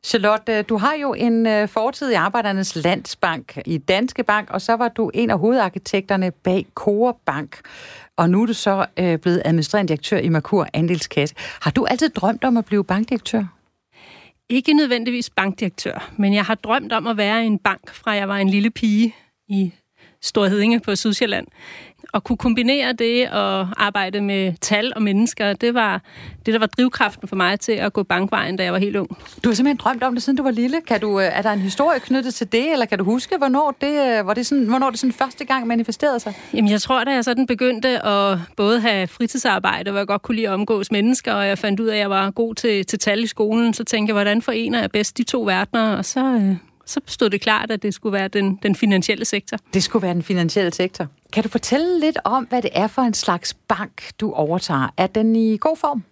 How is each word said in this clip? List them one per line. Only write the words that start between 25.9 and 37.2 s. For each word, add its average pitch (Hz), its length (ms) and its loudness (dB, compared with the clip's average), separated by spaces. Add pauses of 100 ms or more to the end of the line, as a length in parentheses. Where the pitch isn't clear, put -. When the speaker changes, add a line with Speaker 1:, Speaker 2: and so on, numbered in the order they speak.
Speaker 2:
det, 220 80 2
der 226 40 2
var 220 80 2
drivkraften 240 600 0
for 196 80 -6
mig 185 240 2
til 233 120 -2
at 202 200 -2
gå 202 100 0
bankvejen, 196 540 0
da 185 80 -2
jeg 180 80 -2
var 185 60 0
helt 202 180 0
ung. 175 120 -2 (360)
Speaker 1:
Du 240 40 4
har 226 60 2
simpelthen 262 220 2
drømt 247 260 0
om 254 120 0
det, 240 80 -4
siden 277 140 0
du 294 60 -2
var 269 80 2
lille. 254 300 0
Kan 226 200 -2
du, 208 200 0
øh, 190 120 2
er 202 100 -2
der 220 80 2
en 208 80 0
historie 262 420 0
knyttet 254 340 -2
til - 180 -4
det, 269 200 2
eller 247 140 2
kan 196 120 -2
du 190 60 0
huske, 247 340 0
hvornår 277 420 2
det, 277 380 2
øh, 202 60 0
hvor 202 100 0
det 233 120 -2
sådan, 277 180 2
hvornår 254 260 2
det 233 80 -6
sådan 254 140 0
første 262 320 -4
gang 254 220 -2
manifesterede 233 540 0
sig? 208 140 -8 (200)
Speaker 2:
Jamen, 208 160 4
jeg 208 120 2
tror, 254 220 0
da 277 60 -2
jeg 247 140 0